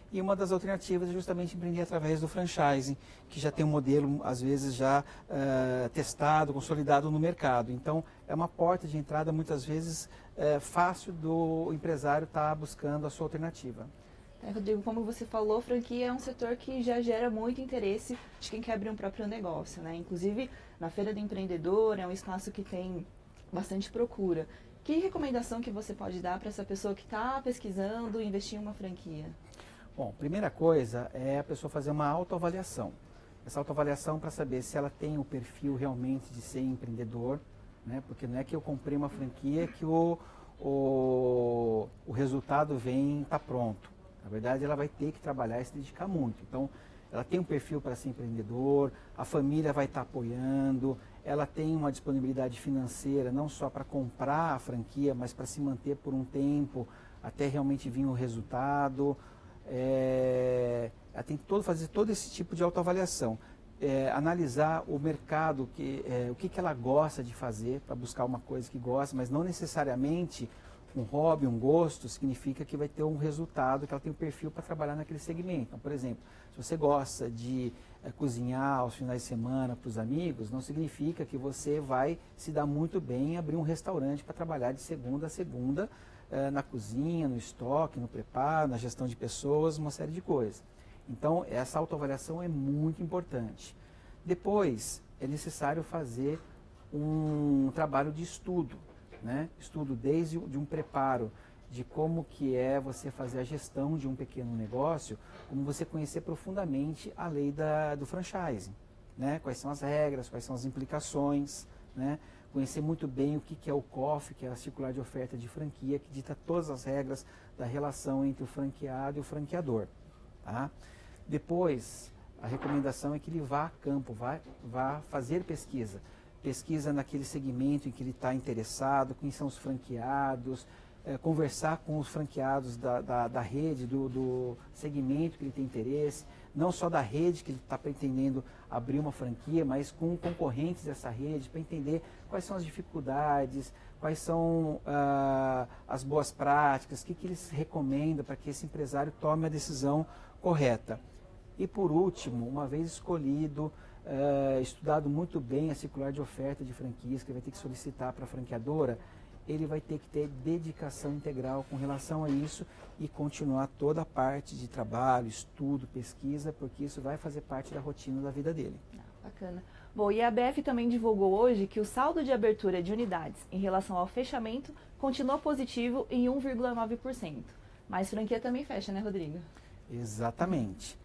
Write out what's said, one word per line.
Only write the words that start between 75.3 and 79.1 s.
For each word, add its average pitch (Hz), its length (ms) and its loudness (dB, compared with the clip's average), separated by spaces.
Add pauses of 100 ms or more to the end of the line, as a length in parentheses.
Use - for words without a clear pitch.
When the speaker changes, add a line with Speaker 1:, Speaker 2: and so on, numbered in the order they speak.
Speaker 1:
Então, 120 100 -12
por 143 140 -4
exemplo, 127 280 -4 (300)
se - 100 -12
você 165 140 -4
gosta 143 560 4
de, 120 400 -2 (320)
é, 117 80 -8
cozinhar 131 680 2
aos 123 160 0
finais 123 260 -2